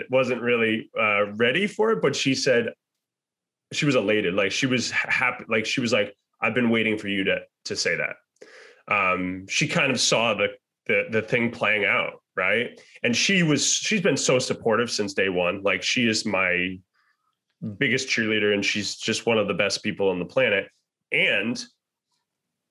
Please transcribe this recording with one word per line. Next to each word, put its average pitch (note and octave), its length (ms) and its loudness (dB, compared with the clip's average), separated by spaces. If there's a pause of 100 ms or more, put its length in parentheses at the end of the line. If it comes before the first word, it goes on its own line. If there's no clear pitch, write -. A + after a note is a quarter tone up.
(120)
wasn't B2 320 2
really, A2+ 540 0
uh, G#2 360 2
ready A#2+ 320 2
for G#3+ 260 0
it, F#3+ 100 0
but C#3 140 2
she C3+ 200 0
said, A#2+ 360 2 (1040)
she - 120 -2
was C#3 100 4
elated. G2+ 400 2
Like, G2 160 2
she C3+ 160 0
was B2 240 0
ha-, - 180 -2
happy. - 400 -2
Like, A2+ 160 0
she - 160 -2
was A#2 100 -2
like, G#2 240 0 (240)
"I've A2 140 -2
been A#2+ 160 2
waiting A2 280 2
for G#2 100 -10
you G2 160 0
to, F#2 160 0 (260)
to G2+ 100 -6
say F2+ 200 -2
that." D2+ 200 -4 (720)
Um, F#2 600 -2
she - 200 -2
kind D3 240 0
of A#2 80 -2
saw A2+ 360 2
the, G2+ 140 0 (360)
the, G2+ 240 0
the A2 140 0
thing A#2 260 0
playing G#2+ 360 0
out, G#2+ 360 -2 (140)
right? G#2 440 -2 (220)
And A#2+ 140 2
she F#3+ 260 2
was, - 320 2
she's - 280 -2
been E3 160 2
so C3 200 2
supportive A#2 540 0
since G2+ 240 -4
day G2 140 2
one. F#2 340 0
Like, F#2+ 180 0
she B2 260 0
is A2 180 0
my F#2 520 0 (1000)
biggest B2+ 300 0
cheerleader, G#2+ 460 0
and G2+ 120 0
she's G2 300 -2
just - 300 -4
one A2+ 120 2
of G2+ 100 2
the G2+ 60 0
best F#2+ 300 -2
people G2 260 0
on F2+ 100 -2
the F2 60 -6
planet. G#2+ 420 0 (440)
And A#2+ 520 -2 (1080)